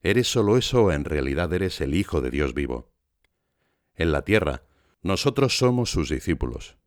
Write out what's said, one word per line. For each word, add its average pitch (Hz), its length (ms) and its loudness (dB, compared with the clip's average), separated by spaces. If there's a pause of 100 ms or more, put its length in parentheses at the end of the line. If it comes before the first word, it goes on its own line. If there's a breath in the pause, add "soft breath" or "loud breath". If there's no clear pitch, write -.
¿Eres 113 260 2
solo 110 300 2
eso 120 280 4
o 92 60 4
en 73 140 -2
realidad 76 480 -2
eres 92 280 -2
el 71 140 -2
Hijo 90 260 0
de 64 100 -4
Dios 69 220 -2
vivo?". 62 380 -6 (1040)
En 82 160 0
la 71 120 0
tierra, 87 400 0 (380)
nosotros 123 560 0
somos 123 340 2
sus 78 180 -2
discípulos. - 760 -4